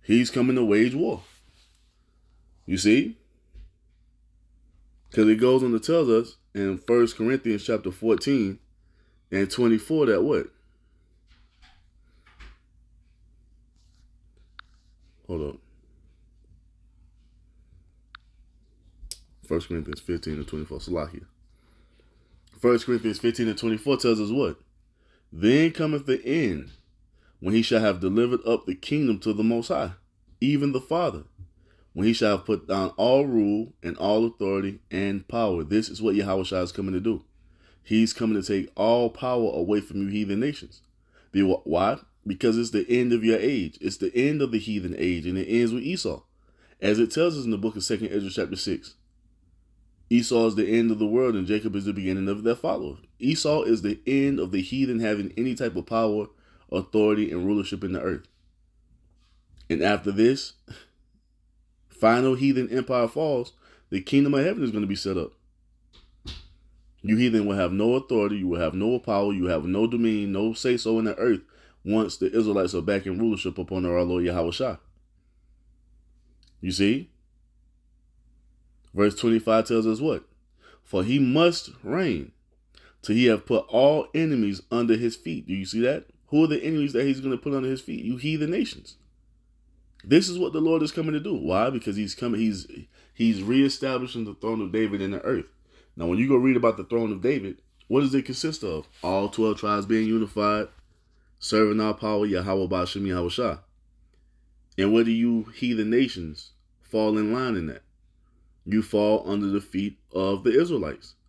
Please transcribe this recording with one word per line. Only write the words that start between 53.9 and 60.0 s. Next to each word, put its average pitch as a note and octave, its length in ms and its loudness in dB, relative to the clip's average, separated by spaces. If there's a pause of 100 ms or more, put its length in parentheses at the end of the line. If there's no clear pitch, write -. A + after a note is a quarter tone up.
end C#3 320 0
of F2+ 140 -4
the F#2+ 100 -2
heathen B2+ 380 -2
having G#2 360 -2
any B2 180 -2
type A#2 200 -6
of F2 120 -6
power, G#2+ 420 0 (420)
authority, G#2+ 600 2
and F2+ 140 -4
rulership G2 380 -2
in F#2 100 -4
the E2+ 80 -4
earth. D#2+ 260 -4 (1400)
And D#2+ 140 -2
after G2+ 300 0